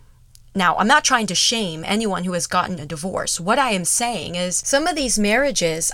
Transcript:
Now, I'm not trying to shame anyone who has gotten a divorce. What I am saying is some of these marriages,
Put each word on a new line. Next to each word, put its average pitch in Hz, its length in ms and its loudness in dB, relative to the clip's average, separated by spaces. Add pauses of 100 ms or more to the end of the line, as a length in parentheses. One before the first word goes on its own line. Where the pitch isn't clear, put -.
(560)
Now, 175 200 2
I'm 190 100 2
not 285 160 6
trying 233 240 2
to 180 80 -4
shame 170 500 0
anyone 196 380 -2
who 180 120 -2
has 175 120 -2
gotten 180 320 0
a 147 80 -10
divorce. 160 540 -4
What 202 180 2
I 262 140 2
am 185 120 0
saying 208 520 -2
is 180 220 -2
some 285 280 0
of 349 80 0
these 262 240 0
marriages, 208 760 2